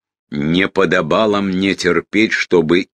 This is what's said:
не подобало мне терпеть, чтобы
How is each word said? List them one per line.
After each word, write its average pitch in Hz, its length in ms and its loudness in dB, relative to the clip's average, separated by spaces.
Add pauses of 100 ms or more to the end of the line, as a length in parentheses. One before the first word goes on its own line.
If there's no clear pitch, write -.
(300)
не 80 360 0
подобало 92 760 0
мне 95 320 -2
терпеть, 87 580 -2
чтобы 87 640 0